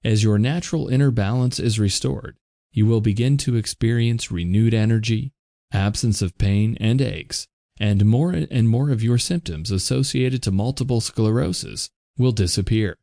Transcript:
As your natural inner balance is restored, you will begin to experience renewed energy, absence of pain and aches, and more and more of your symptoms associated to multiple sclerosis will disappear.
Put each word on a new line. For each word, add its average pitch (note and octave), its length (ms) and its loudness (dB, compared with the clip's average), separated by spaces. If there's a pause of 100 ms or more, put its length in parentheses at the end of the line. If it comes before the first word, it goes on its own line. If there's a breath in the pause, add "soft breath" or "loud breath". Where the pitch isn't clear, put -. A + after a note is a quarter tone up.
As A2 200 2
your G#2 140 4
natural D#3 500 -2
inner C3+ 220 2
balance A#2+ 500 0
is A2 200 0
restored, A2 580 -2 (360)
you G#2+ 120 4
will A2+ 160 2
begin A#2 360 2
to B2 180 -2
experience A#2 720 -2
renewed F#2 440 2
energy, A2 580 0 (420)
absence G#2 480 0
of F#2 160 -4
pain G#2 420 2
and A#2 220 2
aches, - 460 -6 (320)
and G2+ 260 2
more A#2+ 260 4
and A#2+ 380 0
more C3+ 220 2
of A2+ 100 0
your A#2+ 160 2
symptoms G2+ 540 -4
associated B2+ 720 -2
to G2+ 80 0
multiple A#2 500 -2
sclerosis A2+ 880 -2 (300)
will B2+ 140 4
disappear. G2+ 680 0